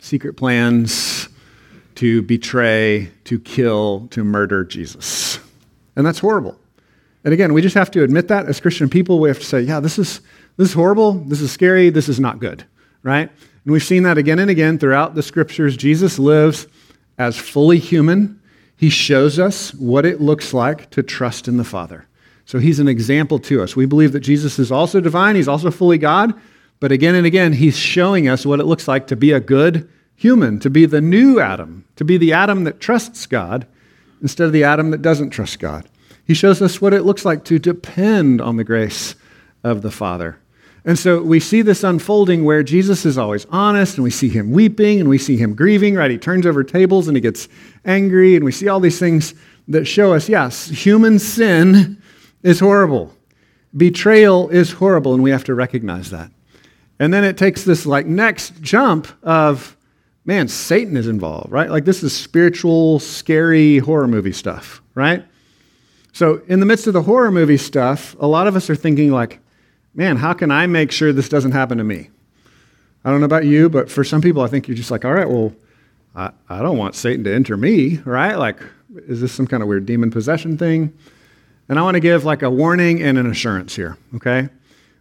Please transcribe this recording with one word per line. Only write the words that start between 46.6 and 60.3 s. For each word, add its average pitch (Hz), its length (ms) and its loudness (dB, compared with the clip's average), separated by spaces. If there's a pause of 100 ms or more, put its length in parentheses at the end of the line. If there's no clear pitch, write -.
tables, 180 440 2
and 143 80 0
he 123 60 0
gets - 260 -4 (380)
angry, 185 500 4
and 147 80 2
we 127 80 -2
see 196 160 -4
all 196 120 -2
these 175 180 0
things 165 340 0 (360)
that 151 180 0
show 202 260 2
us, 151 160 0
yes, 160 400 -2
human 214 500 4
sin 190 800 4 (460)
is 175 180 4
horrible. 185 540 2 (600)
Betrayal 180 760 4
is 175 220 2
horrible, 160 420 0
and 131 80 2
we 135 80 2
have 131 140 -2
to 131 100 -4
recognize 110 560 -6
that. 82 200 -14 (680)
And 156 140 0
then 202 120 2
it 196 140 -2
takes - 260 0
this, 160 220 0
like, 143 180 0
next 185 560 -4
jump 214 480 0 (140)
of, 151 540 0 (500)
man, 180 200 -2